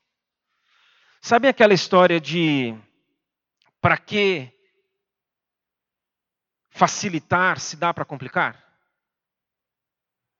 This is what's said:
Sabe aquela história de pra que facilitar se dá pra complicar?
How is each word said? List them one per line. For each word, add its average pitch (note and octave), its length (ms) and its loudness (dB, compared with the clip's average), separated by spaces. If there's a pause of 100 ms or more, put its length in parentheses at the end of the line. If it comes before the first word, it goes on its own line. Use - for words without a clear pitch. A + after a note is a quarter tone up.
(1200)
Sabe A#3 260 2
aquela A3+ 280 4
história F3 460 2
de C#3+ 560 -2 (1000)
pra E3+ 200 0
que F#3+ 520 -4 (2250)
facilitar F3+ 920 -2
se - 160 -14
dá E3+ 180 -4
pra D3+ 100 -8
complicar? C3 560 -8 (1800)